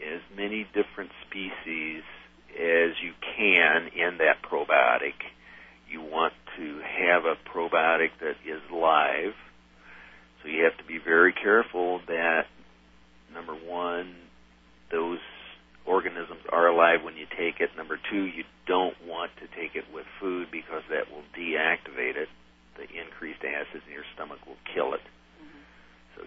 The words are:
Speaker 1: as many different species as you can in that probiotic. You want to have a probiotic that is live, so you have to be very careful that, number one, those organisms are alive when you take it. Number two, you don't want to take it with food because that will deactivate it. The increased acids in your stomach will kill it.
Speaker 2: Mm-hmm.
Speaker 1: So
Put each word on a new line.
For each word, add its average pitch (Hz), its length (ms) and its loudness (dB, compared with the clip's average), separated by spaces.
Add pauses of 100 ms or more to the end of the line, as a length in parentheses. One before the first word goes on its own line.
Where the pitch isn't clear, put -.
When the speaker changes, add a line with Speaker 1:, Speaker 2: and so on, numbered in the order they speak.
Speaker 1:
as 80 160 -8 (160)
many 104 380 -4
different 101 360 -2 (160)
species 80 760 -8 (520)
as 85 480 2
you 85 120 -10 (220)
can 85 580 4
in 87 240 0
that 76 240 4
probiotic. 69 720 4 (720)
You 80 140 -12
want 80 320 0 (220)
to 76 240 -10
have 87 440 2
a 80 120 2 (120)
probiotic 82 600 2 (100)
that 78 240 -4
is 78 160 -10 (100)
live, 80 640 2 (1080)
so 76 60 -12
you 80 160 2
have 80 120 4
to - 80 -18
be 82 140 -10
very 82 340 6
careful 90 760 0
that, 82 380 0 (840)
number 82 220 -12
one, 87 600 -6 (760)
those 85 300 -2 (640)
organisms 87 640 -2
are 85 160 6
alive 85 360 8
when 80 140 -12
you 78 100 -14 (120)
take 85 220 -2
it. 82 160 0
Number 80 220 -8 (120)
two, 101 140 -2
you 82 200 -8 (220)
don't 92 280 2 (120)
want 85 300 -8
to - 100 -16 (100)
take 82 180 -8
it 80 180 -8
with 76 120 -12 (160)
food 90 300 -4
because 82 400 -10
that 78 200 -2
will 76 140 -16 (100)
deactivate 78 800 -2
it. 76 120 -4 (480)
The 71 80 -16
increased 80 580 -14
acids 73 440 -8
in 78 80 -20
your 73 100 -14 (100)
stomach 73 320 -14
will 67 140 -20 (140)
kill 69 200 0
it. 73 60 -6
Speaker 2:
Mm-hmm. - 640 -20 (540)
Speaker 1:
So - 100 -16